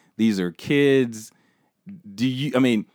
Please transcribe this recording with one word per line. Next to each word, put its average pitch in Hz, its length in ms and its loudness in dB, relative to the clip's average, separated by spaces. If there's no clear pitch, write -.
These 107 240 2
are 90 100 -2
kids. 135 800 0
Do 113 120 -2
you, 131 300 -4
I - 20 2
mean, 120 360 2